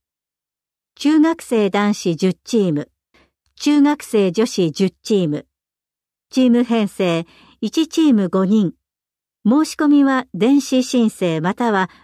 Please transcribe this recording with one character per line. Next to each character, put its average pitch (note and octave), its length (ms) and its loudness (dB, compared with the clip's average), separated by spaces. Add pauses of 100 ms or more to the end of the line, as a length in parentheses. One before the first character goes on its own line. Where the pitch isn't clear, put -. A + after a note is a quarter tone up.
(960)
中 D4+ 260 2
学 E4 200 0
生 G#3+ 280 -2
男 G#3 240 0
子 F3 240 -4
十 F#3 160 -2
チ - 240 -6
ー F#3 160 0
ム。 D3 160 -6 (640)
中 D4 260 2
学 D4 220 2
生 G3 300 0
女 A3 120 0
子 F3+ 240 -2
十 F#3+ 200 -2
チ - 260 -4
ー F3+ 140 0
ム。 D3 180 -8 (800)
チ B3+ 180 2
ー A#3+ 40 4
ム A#3+ 140 2
編 A3+ 240 -2
成、 E3+ 360 -4 (360)
一 D4 260 -2
チ E4 140 -2
ー D4 120 4
ム G3 140 0
五 F#3+ 160 0
人。 F#3+ 300 0 (760)
申 D4 180 2
し - 100 -12
込 D4+ 120 -2
み C#4+ 160 4
は C4 300 0
電 A#3+ 260 2
子 B3+ 240 -2
申 A#3 260 0
請 E3 300 -4
ま F3 140 -4
た A#3+ 180 -2
は F#3+ 180 -2 (140)